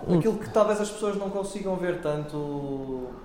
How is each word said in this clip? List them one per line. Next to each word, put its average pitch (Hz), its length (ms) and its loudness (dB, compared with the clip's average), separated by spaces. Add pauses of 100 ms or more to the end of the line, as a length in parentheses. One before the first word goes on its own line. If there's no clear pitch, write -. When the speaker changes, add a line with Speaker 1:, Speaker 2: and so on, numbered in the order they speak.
Speaker 1:
não. 175 100 6
Speaker 2:
Aquilo 208 200 4
que - 120 -6
talvez 208 300 6
as 208 100 0
pessoas 202 280 -2
não 196 120 -2
consigam 190 460 -2
ver 175 260 0
tanto 143 1080 -4 (180)